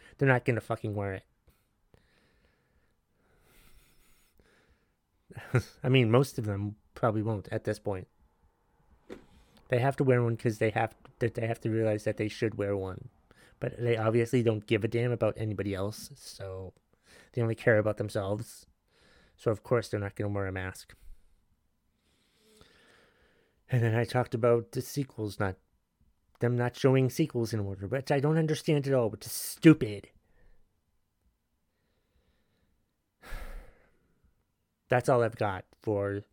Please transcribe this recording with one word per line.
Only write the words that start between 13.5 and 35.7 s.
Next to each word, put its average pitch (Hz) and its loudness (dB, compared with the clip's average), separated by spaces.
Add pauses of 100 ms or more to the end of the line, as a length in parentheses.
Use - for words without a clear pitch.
But - -6
they 117 0
obviously 117 2
don't 110 0
give 110 2
a 113 -2
damn 120 0
about 110 0
anybody 101 -4
else, 98 -6
so 95 -14 (600)
they 120 -2
only 113 0
care 113 4
about 107 0
themselves. 104 -6 (720)
So - -2
of 107 -4
course 117 -2
they're 107 -4
not 101 -8
gonna 104 -4
wear 98 -4
a 95 -6
mask. 92 -10 (2750)
And 123 4
then 113 2
I 117 2
talked 127 -2
about 120 2
the 131 -4
sequels 113 -8
not, 95 -2 (840)
them 120 0
not 120 -2
showing 131 4
sequels 120 -2
in 107 -2
order, 98 -8
which 131 -6
I 143 4
don't 156 2
understand 151 0
at 139 2
all, 117 2
which - -14
is - -10
stupid. 117 4 (3250)
<sighs> - -20 (1600)
That's 123 2
all 123 4
I've 110 0
got 98 -4 (120)